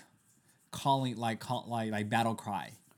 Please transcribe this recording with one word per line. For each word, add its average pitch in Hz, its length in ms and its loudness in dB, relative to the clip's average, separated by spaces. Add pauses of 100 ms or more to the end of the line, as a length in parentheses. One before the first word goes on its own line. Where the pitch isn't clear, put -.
(720)
calling, 131 480 2
like, 113 220 0
call, - 280 -4
like, 113 220 -2
like, 104 180 0
battle 117 260 4
cry. 87 380 -6 (260)